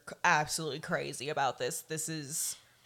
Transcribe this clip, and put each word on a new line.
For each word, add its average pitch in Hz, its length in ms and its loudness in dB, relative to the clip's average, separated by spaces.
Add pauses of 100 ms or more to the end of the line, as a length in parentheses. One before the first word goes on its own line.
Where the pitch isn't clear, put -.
c-, - 160 -12
absolutely 156 560 4
crazy 143 500 -2
about 139 280 2
this. 131 240 -2
This 156 280 -6
is 156 460 -4 (300)